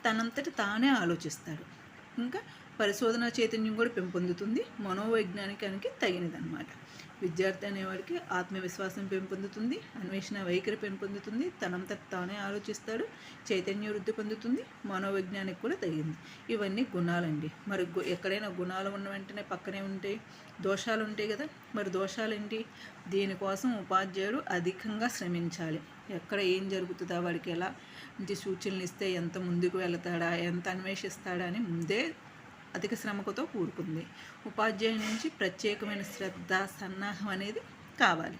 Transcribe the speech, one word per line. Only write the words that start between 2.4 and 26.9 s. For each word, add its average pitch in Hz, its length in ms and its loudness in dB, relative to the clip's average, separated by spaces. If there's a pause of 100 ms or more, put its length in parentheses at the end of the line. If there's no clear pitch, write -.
పరిశోధన 226 500 4 (100)
చైతన్యం 220 340 4
కూడా 233 160 4
పెంపొందుతుంది, 185 720 2 (160)
మనోవైజ్ఞానికానికి 202 1080 0 (140)
తగినదన్నమాట. 180 640 0 (560)
విద్యార్థి 185 440 2
అనేవాడికి 190 520 -2 (140)
ఆత్మవిశ్వాసం 185 760 -2
పెంపొందుతుంది, 196 760 -2 (200)
అన్వేషణ 190 420 -4
వైఖరి 185 340 2
పెంపొందుతుంది, 208 760 -2 (100)
తనంతట 185 360 -2 (140)
తానే 185 240 -2
ఆలోచిస్తాడు, 208 720 -2 (460)
చైతన్య 196 360 2
వృద్ధి 208 240 0
పొందుతుంది, 220 480 0 (260)
మనోవైజ్ఞానిక 196 760 0
కూడా 262 120 2
తగింది. 160 420 0 (360)
ఇవన్నీ 208 340 4 (100)
గుణాలండి. 170 560 4 (160)
మరి 190 140 2
గు-, 175 220 0
ఎక్కడైనా 190 440 0
గుణాలు 185 420 -2
ఉన్న 196 180 -4
వెంటనే 196 340 -6
పక్కనే 196 380 -4
ఉంటే 196 400 -2 (400)
దోషాలు 196 440 2
ఉంటాయి 214 240 -2
కదా, 226 200 -2 (260)
మరి 202 160 0
దోషాలేంటి? 208 760 0 (440)
దీనికోసం 196 720 4
ఉపాధ్యాయుడు 190 680 2
అధికంగా 208 600 2
శ్రమించాలి. 170 720 0 (300)
ఎక్కడ 196 300 -2
ఏం 190 280 6
జరుగుతుందా, 180 520 0